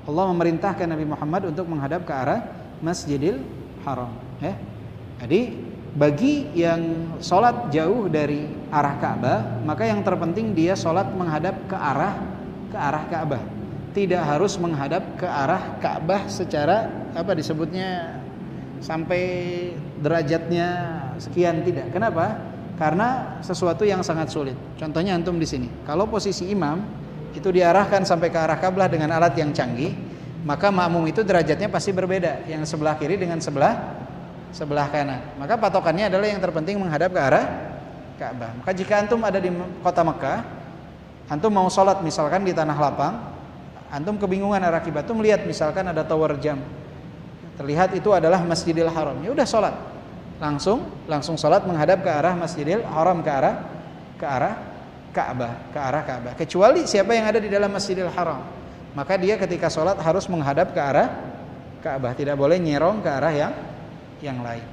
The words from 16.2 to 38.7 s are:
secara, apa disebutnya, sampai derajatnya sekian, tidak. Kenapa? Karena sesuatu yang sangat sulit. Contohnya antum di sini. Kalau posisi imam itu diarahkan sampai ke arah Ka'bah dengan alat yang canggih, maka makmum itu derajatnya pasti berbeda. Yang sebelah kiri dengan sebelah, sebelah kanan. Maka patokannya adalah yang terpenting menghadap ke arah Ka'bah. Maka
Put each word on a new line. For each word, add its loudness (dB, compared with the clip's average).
secara, 0
apa 0
disebutnya, -4
sampai -2
derajatnya 2
sekian, 2
tidak. -2
Kenapa? 0
Karena 0
sesuatu 0
yang 4
sangat -2
sulit. -2
Contohnya 0
antum 0
di 2
sini. -4
Kalau 0
posisi -2
imam 0
itu -2
diarahkan 6
sampai 4
ke 0
arah 2
Ka'bah 2
dengan 2
alat 4
yang 2
canggih, -2
maka 2
makmum 4
itu 0
derajatnya 4
pasti 0
berbeda. 0
Yang -4
sebelah 0
kiri 0
dengan -2
sebelah, 0
sebelah -2
kanan. -4
Maka 0
patokannya 2
adalah 2
yang -2
terpenting 0
menghadap 0
ke 2
arah 6
Ka'bah. -8
Maka 0